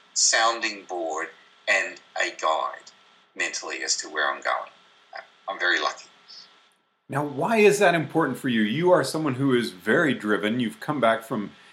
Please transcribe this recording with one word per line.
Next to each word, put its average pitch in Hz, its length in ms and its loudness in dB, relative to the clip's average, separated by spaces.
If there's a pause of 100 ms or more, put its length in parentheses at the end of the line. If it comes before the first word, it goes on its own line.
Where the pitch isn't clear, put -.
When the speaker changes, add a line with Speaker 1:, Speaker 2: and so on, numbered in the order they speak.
(140)
Speaker 1:
sounding 113 680 0
board 82 440 -6 (400)
and 95 320 -2 (220)
a 87 80 -4 (100)
guide 78 500 -2 (440)
mentally 80 480 -6
as 78 140 -2
to - 140 -8
where 73 180 -2
I'm - 140 -6
going. 62 280 -4 (760)
I'm 95 100 -8
very 85 220 0
lucky. - 280 -4 (1000)
Speaker 2:
Now, 143 160 -4
why 151 320 -2
is 208 220 6
that 185 160 6
important 147 440 0
for 135 100 -4
you? 113 140 2
You 147 300 2
are 156 100 6
someone 147 320 -2
who 135 200 2
is 113 160 2
very 135 440 2
driven. 107 460 0
You've 110 200 -4
come 151 200 -4
back 113 240 2
from 107 260 -6 (220)